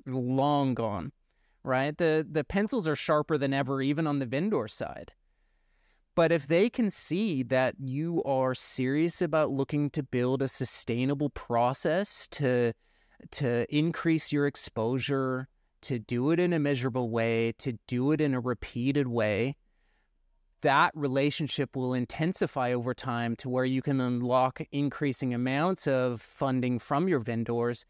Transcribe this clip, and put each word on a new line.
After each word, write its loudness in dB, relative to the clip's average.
long 2
gone, -4
right? 0
The, 2
the 0
pencils 0
are 2
sharper 2
than 0
ever, 0
even 0
on 0
the -2
vendor 0
side. -10
But 6
if 2
they 4
can 2
see -2
that 2
you -2
are 2
serious 0
about 2
looking 0
to -4
build 0
a 0
sustainable -2
process 0
to, 2
to 0
increase 0
your 2
exposure, -2
to -4
do 0
it 2
in 2
a 2
measurable 0
way, 0
to -4
do 0
it 2
in 2
a 0
repeated -2
way, 0
that 4
relationship -2
will 0
intensify -2
over -2
time -4
to -8
where 0
you 0
can 0
unlock 2
increasing -2
amounts 0
of 0
funding -2
from 0
your 2
vendors -2